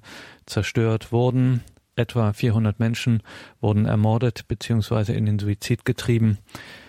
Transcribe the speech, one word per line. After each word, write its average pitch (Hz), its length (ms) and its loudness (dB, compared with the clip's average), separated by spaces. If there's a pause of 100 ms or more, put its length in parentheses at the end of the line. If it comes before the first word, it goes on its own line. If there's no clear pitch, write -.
(460)
zerstört 110 680 -2
wurden. 123 540 2 (320)
Etwa 113 340 0
vierhundert 110 480 0
Menschen 117 440 0 (360)
wurden 107 240 2
ermordet 110 640 0
beziehungsweise 110 640 -2
in 107 140 0
den 104 120 0
Suizid 104 460 -2
getrieben. 113 540 2 (520)